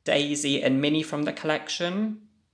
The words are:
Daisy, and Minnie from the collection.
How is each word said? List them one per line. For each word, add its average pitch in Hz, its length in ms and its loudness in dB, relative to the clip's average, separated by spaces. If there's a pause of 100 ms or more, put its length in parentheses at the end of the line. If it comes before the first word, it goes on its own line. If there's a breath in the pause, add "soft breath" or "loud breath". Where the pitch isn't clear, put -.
Daisy, 143 580 2
and 135 180 4
Minnie 151 220 2
from 151 200 -4
the 151 100 -2
collection. 175 880 -4 (320)